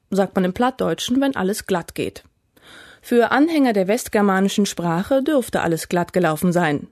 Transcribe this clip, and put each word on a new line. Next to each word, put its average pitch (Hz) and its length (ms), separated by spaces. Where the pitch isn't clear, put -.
sagt 190 260
man 190 80
im 180 80
Plattdeutschen, 247 680
wenn 277 140
alles 190 320
glatt 180 300
geht. - 260
Für 233 300
Anhänger 285 400
der 196 160
westgermanischen 202 800
Sprache 175 580
dürfte 277 380
alles 165 260
glatt 175 240
gelaufen 175 400
sein. 160 400